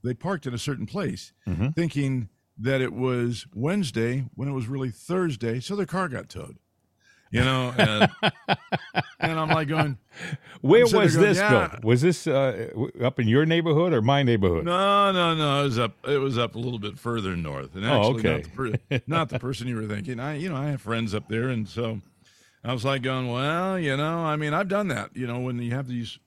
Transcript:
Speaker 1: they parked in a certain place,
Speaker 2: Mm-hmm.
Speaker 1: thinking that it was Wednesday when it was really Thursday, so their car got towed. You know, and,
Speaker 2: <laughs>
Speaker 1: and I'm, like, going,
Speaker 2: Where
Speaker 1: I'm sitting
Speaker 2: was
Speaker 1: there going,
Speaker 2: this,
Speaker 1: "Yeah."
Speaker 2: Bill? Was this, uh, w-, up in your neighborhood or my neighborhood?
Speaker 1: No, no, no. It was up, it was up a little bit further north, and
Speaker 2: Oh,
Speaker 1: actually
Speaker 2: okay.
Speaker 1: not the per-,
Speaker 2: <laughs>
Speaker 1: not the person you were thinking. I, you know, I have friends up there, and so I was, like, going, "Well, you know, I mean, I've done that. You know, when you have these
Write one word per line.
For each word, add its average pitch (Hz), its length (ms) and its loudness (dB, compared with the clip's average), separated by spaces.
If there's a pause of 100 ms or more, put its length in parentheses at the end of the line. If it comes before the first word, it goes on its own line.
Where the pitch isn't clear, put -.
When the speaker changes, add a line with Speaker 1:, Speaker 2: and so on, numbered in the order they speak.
Speaker 1:
they 123 100 -2
parked 175 320 -6
in 120 80 -6
a 117 40 -4
certain 107 280 -4
place, 113 460 -6 (160)
Speaker 2:
Mm-hmm. 95 220 0
Speaker 1:
thinking 139 580 -2 (280)
that 131 240 0
it 123 120 -2
was 120 600 -2
Wednesday 127 760 -2 (100)
when 135 120 -6
it 139 40 -4
was 127 160 -4
really 131 220 -4
Thursday, 127 680 -2
so 185 160 -6
their 202 100 -2
car 180 240 -4
got 123 200 -8
towed. - 300 -14 (720)
You 117 100 4
know, 127 340 2
and, 117 320 4 (140)
Speaker 2:
<laughs> 214 100 2 (840)
Speaker 1:
and 160 220 -2
I'm, 156 80 -2
like, 156 180 2
going, 147 320 0 (600)
Speaker 2:
Where 190 220 8
Speaker 1:
I'm 240 40 8
sitting 196 160 6
Speaker 2:
was 175 120 6
Speaker 1:
there 165 80 6
going, 208 120 8
Speaker 2:
this, 175 40 2
Speaker 1:
"Yeah." 127 320 4
Speaker 2:
Bill? - 120 -14
Was 123 200 4
this, 175 260 2
uh, 131 420 0
w-, 120 220 -4 (120)
up 127 140 0
in 120 80 2
your 127 180 6
neighborhood 165 480 2
or 123 80 4
my 139 220 4
neighborhood? 98 420 4
Speaker 1:
No, 196 460 2
no, 175 240 2
no. 143 280 2
It - 20 2
was 123 160 0
up, 117 160 0 (100)
it 143 120 2
was 135 200 0
up 117 160 0
a 113 60 -8
little 120 180 -6
bit 101 220 -10
further 110 340 -4
north, 73 400 -6
and 95 100 -6
Speaker 2:
Oh, 117 300 4
Speaker 1:
actually 113 60 -4
Speaker 2:
okay. 85 140 2
Speaker 1:
not 76 100 -4
the 82 60 -14 (400)
per-, 127 140 0
Speaker 2:
<laughs> - 40 -12
Speaker 1:
not 160 220 0
the 123 100 -4
person 123 260 -6
you 123 80 -4
were 110 140 -6
thinking. 104 320 -6
I, 147 160 -6
you 170 140 -6
know, 160 60 -6
I 139 100 -4
have 143 160 -4
friends 113 340 -4
up - 120 -6
there, 117 200 -2
and 113 200 -4
so 113 320 -6 (640)
I 120 100 -4
was, 117 120 -4
like, 135 180 0
going, 131 300 -2
"Well, 170 480 -2
you 139 160 0
know, 156 280 -2
I 151 120 0
mean, 151 180 -2
I've 190 140 0
done 202 200 0
that. 113 280 -6
You 127 100 -6
know, 120 140 -4
when 123 200 -4
you 120 120 -4
have 131 160 -4
these 120 380 -8